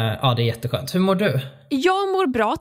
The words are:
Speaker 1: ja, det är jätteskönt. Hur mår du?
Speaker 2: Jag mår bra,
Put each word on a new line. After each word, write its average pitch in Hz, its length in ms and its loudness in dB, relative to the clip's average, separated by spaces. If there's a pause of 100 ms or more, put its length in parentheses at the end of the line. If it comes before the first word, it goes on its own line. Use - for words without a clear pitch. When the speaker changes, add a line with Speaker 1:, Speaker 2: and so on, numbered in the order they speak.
(220)
Speaker 1:
ja, 127 160 2
det 120 40 2
är 117 40 2
jätteskönt. 123 500 -4
Hur 180 40 2
mår 190 160 4
du? 180 240 0 (300)
Speaker 2:
Jag 370 420 0
mår 381 160 2
bra, 247 340 0